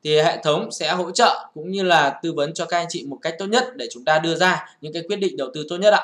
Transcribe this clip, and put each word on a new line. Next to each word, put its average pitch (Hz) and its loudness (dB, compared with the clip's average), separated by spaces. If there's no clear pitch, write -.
Thì 151 4
hệ 165 2
thống 165 0
sẽ 160 -2
hỗ 180 -4
trợ - 2
cũng 160 -10
như 196 -4
là 151 4
tư 165 -4
vấn 147 -2
cho 170 -6
các 170 -2
anh 170 -2
chị 165 -8
một 135 -10
cách 165 -6
tốt 196 -6
nhất 233 2
để 120 -10
chúng 123 -12
ta 156 4
đưa 165 0
ra 180 0
những 143 -12
cái 165 -6
quyết 202 -2
định 190 -2
đầu 135 -4
tư 151 -8
tốt 175 -6
nhất 208 6
ạ. 170 2